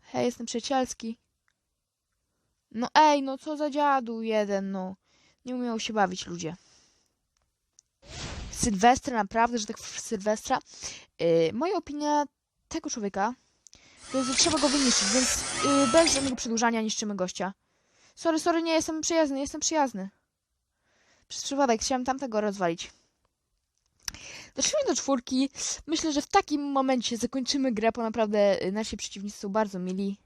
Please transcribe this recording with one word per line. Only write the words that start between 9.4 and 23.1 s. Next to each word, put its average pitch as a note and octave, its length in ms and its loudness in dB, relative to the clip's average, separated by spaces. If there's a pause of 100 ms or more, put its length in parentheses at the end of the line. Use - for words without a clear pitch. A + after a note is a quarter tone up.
że G#3+ 80 -4
tak A3 120 -10
w - 220 -14
Sylwestra. G#3+ 600 -2 (600)
Yy, E3 340 4
moja E4+ 240 -2
opinia D4 480 0 (420)
tego D#4 220 -8
człowieka G3+ 440 -2 (800)
to C4+ 60 -2
jest, B3+ 120 0
że C4 60 -2
trzeba D#4 240 2
go C#4 100 4
wyniszczyć, B3 440 2
więc, B3+ 300 2 (200)
yy, C#4 240 4
bez D#4+ 260 6
żadnego C4+ 220 -2
przedłużania A3+ 460 0
niszczymy G#3+ 340 -4
gościa. F#3 380 -4 (640)
Sorry, D#4+ 240 0
sorry, E4 220 2
nie, E4 120 0
jestem D#4+ 280 0
przyjazny, D4+ 380 2
jestem D4 220 -6
przyjazny. A#3+ 480 0 (1160)
Przez - 160 -10
przypadek C4+ 380 2
chciałem B3+ 240 -2
tamtego B3+ 360 -2
rozwalić. G3 500 -2 (1600)